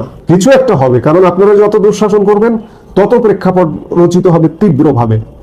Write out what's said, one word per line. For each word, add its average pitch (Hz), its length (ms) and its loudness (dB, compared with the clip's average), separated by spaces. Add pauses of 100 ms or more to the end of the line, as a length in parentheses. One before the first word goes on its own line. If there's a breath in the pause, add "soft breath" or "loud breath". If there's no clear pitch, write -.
না। 110 60 -10 (220)
কিছু 185 220 2
একটা 494 260 2
হবে, 131 240 0
কারণ 156 240 0
আপনারা 185 280 2 (100)
যত 208 120 0 (100)
দুঃশাসন 208 400 0
করবেন 208 280 0 (440 loud breath)
তত 202 160 0 (120)
প্রেক্ষাপট 185 440 -2 (320)
রচিত 175 260 0
হবে 160 220 0 (120)
তীব্রভাবে, 127 560 0 (260)